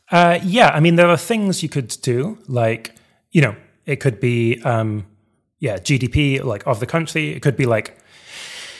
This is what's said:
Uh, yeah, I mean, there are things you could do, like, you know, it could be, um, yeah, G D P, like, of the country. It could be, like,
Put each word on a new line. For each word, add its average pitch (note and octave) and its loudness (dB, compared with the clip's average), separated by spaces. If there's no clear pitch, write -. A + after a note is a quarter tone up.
Uh, F3 6
yeah, F#3+ 4
I D3+ 2
mean, E3+ 6
there F3 6
are E3+ 4
things G3+ -2
you D3+ -6
could C3 -6
do, C3+ -4
like, A#2 -2
you E3 4
know, A2 0
it C#3+ -2
could B2+ -2
be, A#2+ 0
um, A2 -2
yeah, G#2 -4
G C#3 0
D B2+ -2
P, C#3 0
like, G#2+ -6
of A#2+ -2
the B2 -4
country. D#3 -4
It C3+ -12
could C3+ 0
be, C#3 0
like, A2+ -2